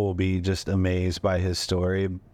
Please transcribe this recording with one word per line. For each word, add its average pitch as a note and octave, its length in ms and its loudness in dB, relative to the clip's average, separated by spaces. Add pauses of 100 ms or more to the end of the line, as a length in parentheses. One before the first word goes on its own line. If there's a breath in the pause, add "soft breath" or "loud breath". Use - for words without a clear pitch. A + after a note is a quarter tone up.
will F#2+ 80 0
be F#2 280 0
just F#2 280 -2
amazed F#2 520 0
by F#2 180 2
his F2+ 180 0
story, F#2 520 0 (240)